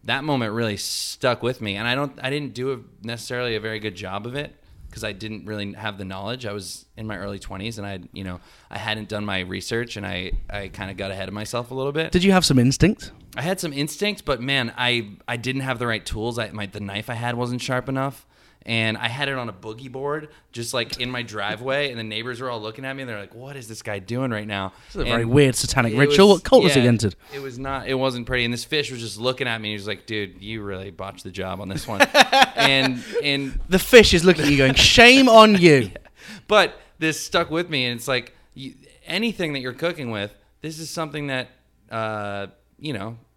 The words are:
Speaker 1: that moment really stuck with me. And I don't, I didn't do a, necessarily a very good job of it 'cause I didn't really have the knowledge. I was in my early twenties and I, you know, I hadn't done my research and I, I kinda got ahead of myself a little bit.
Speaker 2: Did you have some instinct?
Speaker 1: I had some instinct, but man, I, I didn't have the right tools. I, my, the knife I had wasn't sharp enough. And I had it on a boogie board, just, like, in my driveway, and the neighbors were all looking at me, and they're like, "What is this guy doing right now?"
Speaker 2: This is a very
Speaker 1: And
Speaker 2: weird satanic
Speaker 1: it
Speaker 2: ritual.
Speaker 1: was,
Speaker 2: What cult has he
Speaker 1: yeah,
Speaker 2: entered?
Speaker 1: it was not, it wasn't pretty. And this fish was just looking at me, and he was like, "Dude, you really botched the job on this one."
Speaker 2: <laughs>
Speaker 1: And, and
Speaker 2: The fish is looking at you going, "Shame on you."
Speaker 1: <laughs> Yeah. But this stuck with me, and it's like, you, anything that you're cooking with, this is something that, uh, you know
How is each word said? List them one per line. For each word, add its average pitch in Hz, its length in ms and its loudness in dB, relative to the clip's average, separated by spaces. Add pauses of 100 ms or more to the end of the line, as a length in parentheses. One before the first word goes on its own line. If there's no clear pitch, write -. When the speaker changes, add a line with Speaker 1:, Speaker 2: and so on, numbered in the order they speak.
Speaker 1:
that 135 200 -4
moment 127 300 -2
really 110 240 -2
stuck - 640 -4
with 123 180 -4
me. 101 140 -4
And 110 120 -4
I 123 80 0
don't, 139 280 -4
I 131 60 -4
didn't 139 240 -6
do 127 200 -6
a, 110 320 -14
necessarily 117 500 -6
a 104 40 -4
very 110 200 -6
good 104 160 -8
job 98 300 -8
of 123 100 -10
it 147 200 -10 (360)
'cause 110 140 -12
I 104 80 -6
didn't 107 320 -10
really 104 280 -8
have 104 240 -8
the 98 80 -12
knowledge. 101 400 -10
I 101 80 -6
was 95 320 -12 (120)
in 110 100 -10
my 104 100 -8
early 98 220 -10
twenties 101 380 -10
and 101 100 -10
I, 98 120 -10 (120)
you 95 140 -12
know, 90 140 -10 (300)
I - 80 -12
hadn't 107 300 -6
done 104 160 -6
my 98 180 -4
research 98 540 -6
and 101 100 -8
I, 92 280 -6 (160)
I 101 180 -10
kinda 95 280 -10
got 98 160 -8
ahead 95 180 -8
of 98 40 -10
myself 120 380 -8
a 131 40 -10
little 135 180 -4
bit. 160 180 -4
Speaker 2:
Did 180 120 4
you 196 100 6
have 185 120 6
some 131 140 6
instinct? 139 520 4 (260)
Speaker 1:
I 120 40 -6
had 185 200 -2
some 160 100 -6
instinct, 160 540 -4
but 131 160 -2
man, 127 360 -2
I, 120 340 -2 (160)
I 123 100 -4
didn't 131 240 -4
have 131 180 -4
the 123 80 -2
right 110 180 -4
tools. 113 320 -4
I, 110 140 -6
my, 104 140 -8
the 98 160 -12
knife 101 280 -8
I 123 40 -6
had 120 220 -4
wasn't 123 260 -4
sharp 127 260 -4
enough. 135 380 -4 (380)
And 113 320 0
I 113 120 -6
had 135 200 -4
it 139 120 -4
on 117 100 -6
a 98 40 -12
boogie 113 380 -14
board, 143 380 -8 (220)
just, 117 200 -8
like, 117 280 -4
in 123 100 -4
my 123 140 -6
driveway, 110 640 -4
and 120 80 -10
the 113 60 -8
neighbors 113 360 -6
were 131 120 -6
all 113 100 -8
looking 117 240 -10
at 135 100 -8
me, 135 60 -12
and 127 80 -10
they're 107 100 -8
like, 98 140 -16
"What 131 220 -16
is 120 120 -14
this 110 140 -14
guy 104 160 -6
doing 120 320 -4
right 107 160 -4
now?" 98 260 -4 (140)
Speaker 2:
This - 120 -14
is 165 40 -4
a 123 40 -2
very 117 180 0
Speaker 1:
And 117 80 -2
Speaker 2:
weird 135 240 6
satanic 117 380 0
Speaker 1:
it 117 40 0
Speaker 2:
ritual. 147 300 8
Speaker 1:
was, 202 100 10
Speaker 2:
What - 60 -6
cult 247 220 8
has 143 100 4
he 135 60 6
Speaker 1:
yeah, 120 80 6
Speaker 2:
entered? 110 260 2 (180)
Speaker 1:
it 139 60 -8
was 131 180 -10
not, 135 300 -6
it 131 80 -2
wasn't 123 320 -2
pretty. 123 180 0
And 117 80 -2
this 117 100 -6
fish 147 280 -2
was 123 80 -10
just 104 180 -10
looking 123 300 -2
at 113 120 -4
me, 107 100 -6
and - 20 -4
he - 100 -4
was 98 60 -10
like, 101 180 -8
"Dude, 98 380 -8
you 110 180 -10
really 98 300 -8
botched 95 320 -14
the 95 80 -12
job 92 280 -8
on 92 100 -10
this 117 180 -8
one." 101 140 0
Speaker 2:
<laughs> 269 540 4
Speaker 1:
And, 131 480 2 (200)
and 139 440 -2
Speaker 2:
The 180 120 2
fish 214 340 8
is 165 100 4
looking 165 220 6
at 147 60 4
you 143 80 4
going, 131 160 4
"Shame 254 520 8
on 220 320 12
you." 139 360 8
Speaker 1:
<laughs> - 0 -
Yeah. - 20 -14 (500)
But 196 320 4 (200)
this 156 200 0
stuck 170 300 -2
with 170 180 -2
me, 139 180 -2
and 120 120 -4
it's 113 100 -10
like, 123 280 -4 (180)
you, 135 220 -16 (320)
anything 185 460 -2
that 135 80 -4
you're 123 120 -6
cooking 151 380 -4
with, 104 240 -6 (260)
this 156 160 -10
is 160 140 -12
something 151 360 -6
that, 127 220 -6 (400)
uh, 104 560 -6 (320)
you 147 160 -8
know 110 240 -8 (200)